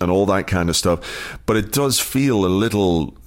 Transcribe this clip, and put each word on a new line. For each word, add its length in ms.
and 100
all 140
that 220
kind 220
of 60
stuff. 720
But 120
it 140
does 300
feel 420
a 60
little, 640